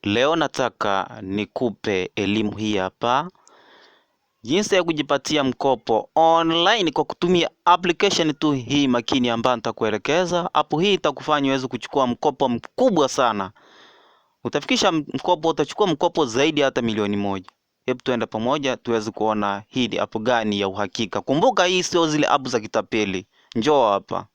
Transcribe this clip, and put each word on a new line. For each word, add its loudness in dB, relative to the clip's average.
Leo 2
nataka -2
nikupe -4
elimu -2
hii -4
hapa. -2
Jinsi 0
ya 4
kujipatia 0
mkopo 0
online 4
kwa -2
kutumia 0
application 2
tu 0
hii 0
makini 0
ambayo 0
nitakuelekeza. -2
App 0
hii 2
itakufanya 0
uweze -2
kuchukua -2
mkopo 0
mkubwa 2
sana. 0
Utafikisha 0
m-, 0
mkopo, 0
utachukua 0
mkopo 0
zaidi 0
ya 4
hata 0
milioni 0
moja. -6
Hebu -2
tuende -2
pamoja -2
tuweze -2
kuona -2
hii -2
ni -4
app -4
gani 0
ya 0
uhakika. -4
Kumbuka 2
hii 0
sio 0
zile 0
app 0
za -2
kitapeli. -2
Njoo 4
hapa. -4